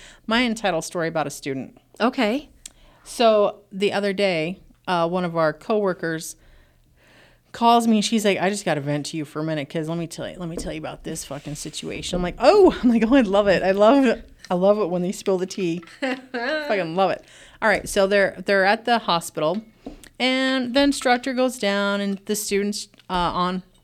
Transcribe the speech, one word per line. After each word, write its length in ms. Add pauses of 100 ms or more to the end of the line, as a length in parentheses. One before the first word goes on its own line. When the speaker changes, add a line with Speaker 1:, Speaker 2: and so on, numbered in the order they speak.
(280)
Speaker 1:
my 160
entitled 420
story 220
about 180
a 60
student. 440 (240)
Speaker 2:
Okay. 500 (540)
Speaker 1:
So 580 (100)
the 220
other 200
day, 460 (280)
uh, 220
one 160
of 100
our 180
coworkers 840 (1160)
calls 360
me 100
and 80
she's 180
like, 160
"I 120
just 120
gotta 180
vent 260
to 100
you 80
for 140
a 40
minute 260
'cause 200
let 80
me 80
tell 240
you, 80
let 100
me 80
tell 160
you 60
about 260
this 220
fucking 300
situation." 600
I'm 40
like, 160
"Oh," 420
<laughs> 40
I'm 80
like, 160
"Oh, 80
I 60
love 260
it. 160
I 80
love, 500 (300)
I 20
love 240
it 140
when 100
they 100
spill 280
the 80
tea." 340 (100)
Speaker 2:
<laughs> 100
Speaker 1:
Fucking 920
love 140
it. 140 (360)
All 100
right, 200
so 160
they're, 300 (100)
they're 200
at 200
the 140
hospital 640 (560)
and 560
the 80
instructor 500
goes 240
down 440
and 240
the 100
student's, 520 (220)
uh, 40 (200)
on 300 (200)